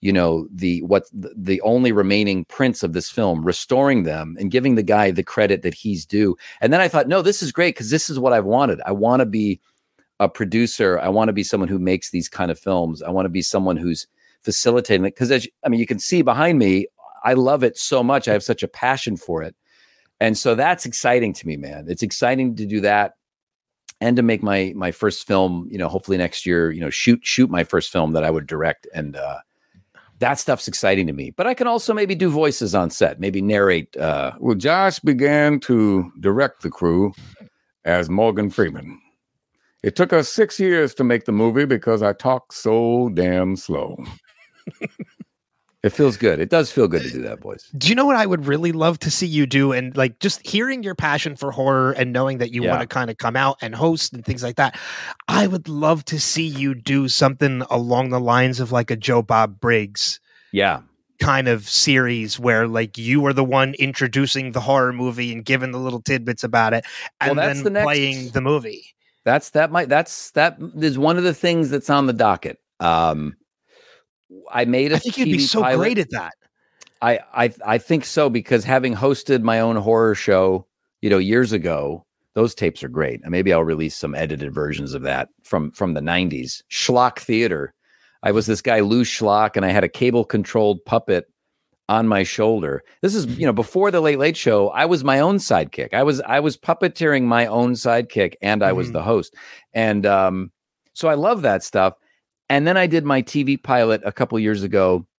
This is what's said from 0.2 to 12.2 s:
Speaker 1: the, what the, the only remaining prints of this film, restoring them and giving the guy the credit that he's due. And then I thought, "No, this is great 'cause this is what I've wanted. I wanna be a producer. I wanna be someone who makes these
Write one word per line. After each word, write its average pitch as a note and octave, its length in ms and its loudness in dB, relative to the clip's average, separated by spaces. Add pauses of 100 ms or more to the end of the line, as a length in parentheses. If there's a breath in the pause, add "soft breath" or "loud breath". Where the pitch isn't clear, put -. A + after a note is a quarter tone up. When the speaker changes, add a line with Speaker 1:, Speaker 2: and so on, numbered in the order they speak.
Speaker 1:
the, F2+ 300 -2
what F#2 300 2
the, G2 240 -12
the F#2+ 260 -2
only A#2+ 300 2
remaining G2+ 540 0
prints - 360 -2
of E2+ 100 -2
this E2+ 160 -4
film, F2+ 360 -2
restoring B2+ 580 0
them D#2+ 380 -6
and G2 100 -4
giving B2+ 240 2
the A2 80 2
guy G#2 280 2
the F#2 120 -2
credit G2 400 0
that F2 120 -2
he's F#2+ 300 -6
due. G2+ 320 0 (240 loud breath)
And A#2+ 120 2
then F3 80 4
I F3+ 80 2
thought, D3+ 200 2
"No, F3+ 140 2
this G3+ 180 0
is C#3+ 120 -6
great E3+ 240 0
'cause A2 140 -6
this D#3 200 0
is C#3 80 -6
what B2+ 140 2
I've A2 120 4
wanted. A2+ 400 2
I - 80 -4
wanna A#2 340 2
be G#2 340 -2 (600)
a G2+ 80 2
producer. G#2 720 0
I - 80 -2
wanna A2 240 2
be G2+ 120 -2
someone F#2+ 240 -2
who G2 100 -2
makes F2+ 320 -2
these F2 180 -4